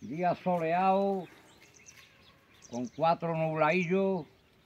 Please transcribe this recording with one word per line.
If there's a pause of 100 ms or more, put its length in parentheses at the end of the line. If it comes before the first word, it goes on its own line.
Día
soleado, (1400)
con
cuatro
nubladillos, (420)